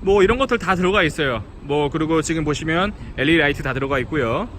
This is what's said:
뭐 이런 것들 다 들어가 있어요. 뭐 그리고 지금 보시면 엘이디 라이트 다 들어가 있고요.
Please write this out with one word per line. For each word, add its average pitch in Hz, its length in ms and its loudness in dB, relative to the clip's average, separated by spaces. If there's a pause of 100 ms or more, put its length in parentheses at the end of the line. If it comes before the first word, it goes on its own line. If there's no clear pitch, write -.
뭐 196 220 4
이런 220 140 4
것들 254 220 0
다 185 160 0
들어가 180 280 2
있어요. 135 400 -2 (180)
뭐 147 280 0
그리고 156 320 0
지금 160 220 -2
보시면 160 500 -2 (240)
엘이디 151 200 2
라이트 143 260 0
다 135 100 -4
들어가 139 260 -2
있고요. 135 600 -2